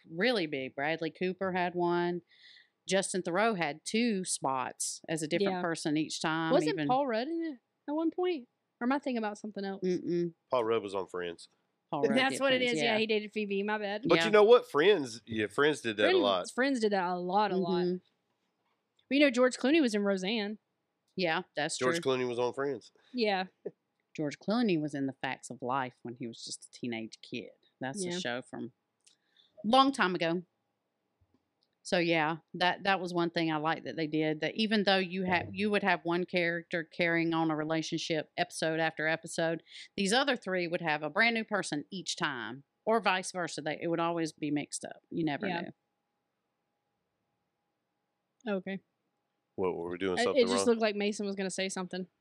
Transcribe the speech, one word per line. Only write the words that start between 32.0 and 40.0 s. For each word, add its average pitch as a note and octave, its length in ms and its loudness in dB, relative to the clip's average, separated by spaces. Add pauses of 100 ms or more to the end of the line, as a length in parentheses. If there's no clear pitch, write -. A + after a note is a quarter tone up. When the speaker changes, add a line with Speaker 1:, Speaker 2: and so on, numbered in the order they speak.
Speaker 1:
that, F3 300 0
that G3 140 2
was F3 140 -6
one E3+ 160 2
thing E3 220 0
I D#3 60 0
liked D#3 280 0
that B2+ 100 -8
they D#3+ 120 -2
did, D#3 340 0
that D#3 140 -2
even G#3+ 300 2
though G3 120 4
you F#3 300 -2
ha-, F3 240 2
you G3 180 -2
would G3+ 140 2
have F3 200 2
one E3+ 200 0
character E3+ 600 -2
carrying E3 500 0
on E3 180 2
a D#3 40 0
relationship D#3 840 -4
episode D#3+ 420 -2
after D#3+ 280 -2
episode, E3 540 -2 (340)
these G3 180 0